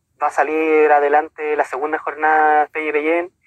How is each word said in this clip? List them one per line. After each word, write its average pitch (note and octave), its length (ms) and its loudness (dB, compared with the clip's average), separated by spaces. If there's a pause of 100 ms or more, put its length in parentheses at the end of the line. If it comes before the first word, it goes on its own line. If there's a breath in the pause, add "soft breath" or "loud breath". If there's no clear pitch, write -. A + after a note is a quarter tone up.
(200)
va D3 80 -2
a D3 40 -2
salir D#3 600 2
adelante D3+ 640 0
la D3 80 -2
segunda D3 360 -6
jornada D3+ 760 0
Pelle D#3 180 -6
Pellén, D#3+ 400 -2 (160)